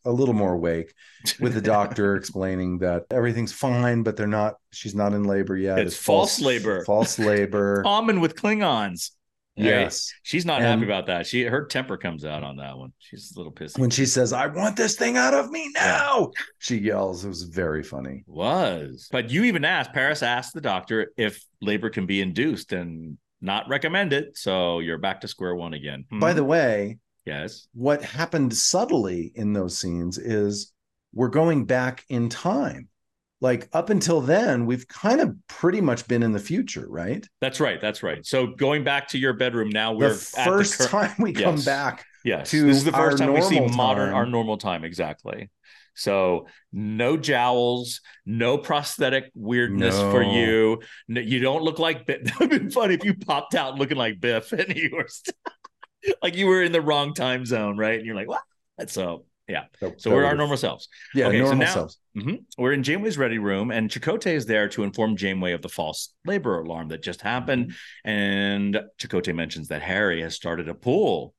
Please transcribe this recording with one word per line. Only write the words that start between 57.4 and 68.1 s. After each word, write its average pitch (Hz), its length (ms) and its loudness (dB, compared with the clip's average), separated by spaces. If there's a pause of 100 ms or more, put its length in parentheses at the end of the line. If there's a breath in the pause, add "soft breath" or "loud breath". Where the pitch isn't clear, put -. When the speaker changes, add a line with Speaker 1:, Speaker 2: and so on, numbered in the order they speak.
Speaker 2:
zone, 107 320 0
right? 110 200 2
And 110 80 -10
you're 113 100 -8
like, 101 140 -6
"What?" - 120 -6 (460)
So, 87 380 -6 (220)
yeah. 78 180 -6 (160)
Speaker 1:
That, 90 200 -8
Speaker 2:
So 113 80 0
Speaker 1:
that 113 60 6
Speaker 2:
we're 135 80 6
our 143 60 4
Speaker 1:
would've 143 100 0
Speaker 2:
normal 147 180 0
selves. 90 300 -4 (260 loud breath)
Speaker 1:
Yeah, 131 140 2
Speaker 2:
Okay, 104 120 4
so 127 40 4
Speaker 1:
normal 135 220 4
Speaker 2:
now, 180 80 2
Speaker 1:
selves. - 260 -4 (180)
Speaker 2:
mm-hmm, 131 180 -4 (220)
we're 131 160 2
in 143 100 0
Janeway's 190 340 -2
ready 120 200 0
room, 101 320 0
and 110 200 0
Chakotay 180 440 -2
is 139 140 -2
there 107 220 4
to 107 140 -4
inform 110 340 0
Janeway 95 340 0
of 85 100 -4
the 82 80 -10
false - 440 -8 (120)
labor 139 360 -2
alarm 82 260 -8
that 80 160 -10
just - 180 -10
happened. 123 500 -2
Speaker 1:
Mm-hmm. - 380 -14
Speaker 2:
And 101 720 0 (180)